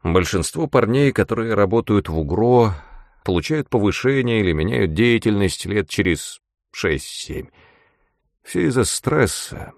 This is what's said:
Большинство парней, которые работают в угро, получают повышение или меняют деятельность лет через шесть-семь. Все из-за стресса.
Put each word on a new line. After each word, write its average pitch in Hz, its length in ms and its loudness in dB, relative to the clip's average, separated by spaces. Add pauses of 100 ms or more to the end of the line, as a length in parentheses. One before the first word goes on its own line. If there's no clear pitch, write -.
Большинство 90 640 0
парней, 131 460 2
которые 113 420 -2
работают 104 540 0
в 80 80 -4
угро, 107 560 2 (520)
получают 139 440 -2
повышение 120 720 0
или 92 120 2
меняют 85 420 0
деятельность 107 720 2
лет 101 220 -2
через - 520 -2 (300)
шесть-семь. - 800 -6 (960)
Все - 180 -6
из-за 127 240 2
стресса. - 920 -2